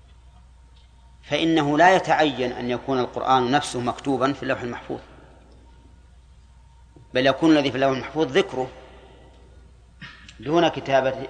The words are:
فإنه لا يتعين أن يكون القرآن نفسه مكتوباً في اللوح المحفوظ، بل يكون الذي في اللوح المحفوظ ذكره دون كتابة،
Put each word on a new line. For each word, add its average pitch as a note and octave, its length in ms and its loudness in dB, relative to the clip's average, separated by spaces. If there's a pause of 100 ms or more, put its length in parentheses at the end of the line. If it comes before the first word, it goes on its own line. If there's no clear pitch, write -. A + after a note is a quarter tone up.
(1200)
فإنه D3+ 540 0
لا F3+ 180 8
يتعين C#3 560 0
أن A#2+ 180 -8
يكون B2+ 300 -2
القرآن B2 520 0
نفسه C#3 280 -2
مكتوباً C3 540 -2
في - 100 -10
اللوح C3 180 -4
المحفوظ، A#2+ 380 -10 (2250)
بل B2+ 140 2
يكون D#3+ 300 4
الذي C#3 140 2
في - 40 -6
اللوح C3+ 160 2
المحفوظ B2+ 360 -4
ذكره B2+ 440 -2 (1700)
دون D#3+ 280 2
كتابة، C3 640 -2